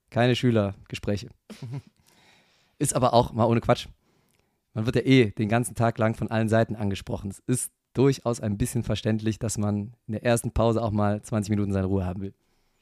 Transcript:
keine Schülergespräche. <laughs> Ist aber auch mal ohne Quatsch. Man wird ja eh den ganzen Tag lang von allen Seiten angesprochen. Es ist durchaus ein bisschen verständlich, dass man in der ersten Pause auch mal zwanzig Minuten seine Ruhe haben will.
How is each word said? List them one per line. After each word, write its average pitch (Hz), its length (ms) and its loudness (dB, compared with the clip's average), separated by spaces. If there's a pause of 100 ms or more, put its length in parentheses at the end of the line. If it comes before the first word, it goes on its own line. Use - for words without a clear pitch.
keine 120 260 2
Schülergespräche. 104 960 0 (320)
<laughs> 131 200 -10 (1000)
Ist 143 160 -2
aber 123 180 4
auch 120 180 0
mal 113 140 0
ohne 117 160 2
Quatsch. - 260 0 (840)
Man 110 120 -4
wird 113 100 -2
ja 123 80 2
eh 127 280 6
den 107 180 -2
ganzen 117 260 -2
Tag 117 220 0
lang 110 180 0
von 110 160 -6
allen 110 180 0
Seiten 110 260 2
angesprochen. 101 540 -4
Es - 100 -12
ist - 320 -4 (220)
durchaus 123 460 2
ein 104 180 -2
bisschen 120 260 -2
verständlich, 110 560 -2
dass 113 180 -4
man 104 360 -2 (140)
in 110 60 -6
der 107 100 -6
ersten 120 280 0
Pause 113 300 2
auch 113 100 -2
mal 104 300 2
zwanzig 104 280 -4
Minuten 101 240 0
seine 95 140 0
Ruhe 95 180 0
haben 92 160 -6
will. 98 120 -10 (480)